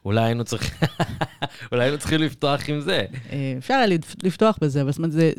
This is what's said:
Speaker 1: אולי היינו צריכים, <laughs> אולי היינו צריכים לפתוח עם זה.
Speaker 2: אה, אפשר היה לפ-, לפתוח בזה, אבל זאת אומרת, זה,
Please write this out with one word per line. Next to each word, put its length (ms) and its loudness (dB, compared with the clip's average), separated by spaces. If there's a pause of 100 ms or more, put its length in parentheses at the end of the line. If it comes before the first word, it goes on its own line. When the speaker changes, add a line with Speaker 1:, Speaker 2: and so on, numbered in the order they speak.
Speaker 1:
אולי 200 2
היינו 200 0
צריכים, 260 -4 (540)
<laughs> 480 -10
אולי 120 2
היינו 140 2
צריכים 220 0
לפתוח 480 0
עם 120 -2
זה. 240 0 (280)
Speaker 2:
אה, 260 -4
אפשר 160 -2
היה 120 4
לפ-, 360 0
לפתוח 380 2
בזה, 220 2
אבל 100 0
זאת 60 -6
אומרת, 140 0
זה, 260 4